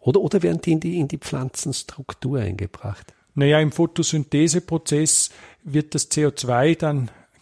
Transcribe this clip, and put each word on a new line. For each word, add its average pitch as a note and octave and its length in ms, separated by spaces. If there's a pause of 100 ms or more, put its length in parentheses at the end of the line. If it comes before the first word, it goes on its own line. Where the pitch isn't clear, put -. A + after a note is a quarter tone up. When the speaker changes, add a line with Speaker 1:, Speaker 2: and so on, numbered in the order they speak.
Speaker 1:
Oder, B2+ 200
oder E3+ 220
werden E3+ 200
die E3+ 100
in D#3+ 80
die, F3 180
in C#3 100
die D#3 100
Pflanzenstruktur - 1200
eingebracht? G2 720 (220)
Speaker 2:
Naja, D3 260
im D3+ 120
Photosyntheseprozess D#3 1600 (340)
wird D3+ 320
das - 140
C D3+ 160
O C#3+ 60
zwei C3 440
dann D3 360 (320)